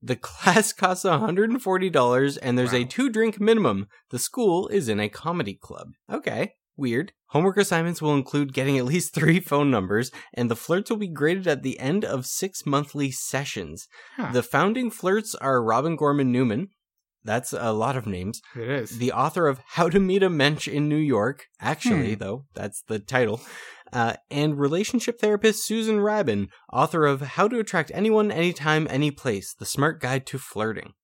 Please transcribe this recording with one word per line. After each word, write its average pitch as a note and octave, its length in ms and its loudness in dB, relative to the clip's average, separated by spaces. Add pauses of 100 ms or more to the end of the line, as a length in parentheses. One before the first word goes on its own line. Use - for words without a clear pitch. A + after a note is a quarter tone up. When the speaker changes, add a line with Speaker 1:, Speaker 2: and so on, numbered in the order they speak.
Speaker 1:
The A#2+ 140 -4
class - 560 2
<laughs> - 20 -8
costs F#3 320 0
a E3+ 120 4
hundred G3+ 300 0
and A#3+ 140 -2
forty F#3 260 0
dollars, C#3 480 4
and B2+ 220 0
there's B2 160 2
a B2 80 2
Speaker 2:
Wow. B2 80 -4
Speaker 1:
two-drink A3+ 500 0
minimum. E3+ 460 2 (240)
The B2+ 80 -6
school F#3+ 500 0
is E3 220 0
in G#2 100 0
a G#2+ 80 0
comedy D#3 460 -6
club. - 380 -18 (200)
Okay. F3+ 400 -6 (240)
Weird. C3 360 -2 (160)
Homework F#3 300 2
assignments F3 420 0
will D3+ 140 2
include C#3 400 0
getting C3+ 240 2
at B2+ 80 0
least F3 280 0
three E3 240 4
phone D3 320 2
numbers, G#2 400 0 (240)
and A#2+ 160 -2
the A2+ 60 -2
flirts F3 340 -2
will A#3 60 0
be G3+ 160 -6
graded D#3+ 340 0
at C#3+ 160 0
the C3+ 160 -4
end D3 280 0
of B2+ 200 -4
six - 380 -6
monthly C#3+ 460 -2
sessions. B2 760 -8 (300)
Speaker 2:
Huh. F3+ 160 -6
Speaker 1:
The A#2+ 100 2
founding G#3+ 480 0
flirts G#3 440 -2
are C3 280 0
Robin B2+ 320 2
Gorman C#3+ 380 2
Newman. B2+ 360 2 (540)
That's A2+ 300 -4
a A2+ 200 -2
lot A#2 260 0
of A2+ 80 -8
names. F#2+ 340 -6 (160)
Speaker 2:
It A#2 140 -8
is. A#2+ 280 -6
Speaker 1:
The B2 140 -2
author D#3 340 2
of C3+ 140 0 (120)
How E3+ 180 4
to G3 100 6
Meet F#3+ 220 4
a F#3+ 80 4
Mensch D3 360 2
in D3 220 0
New D3+ 80 2
York. C3+ 480 2 (160)
Actually, C#3 540 0
Speaker 2:
Hmm. G2+ 60 -10
Speaker 1:
though, G#2+ 340 -8
that's G2+ 340 -10
the A2 100 -4
title. A2+ 440 -2 (500)
Uh, A#2 220 0 (160)
and D3 280 0
relationship F#3+ 640 0
therapist G#3 460 2
Susan A3 340 0
Rabin, F3+ 480 0 (240)
author D#3+ 320 2
of C#3 160 2
How D3 260 0
to A#3+ 120 0
Attract F#3 340 -2
Anyone, G#3+ 400 2
Anytime, D#3 560 2
Anyplace: C3 640 -2
The - 140 -14
Smart D3 340 0
Guide C3 280 -2
to C3+ 100 -8
Flirting. G#2+ 640 -6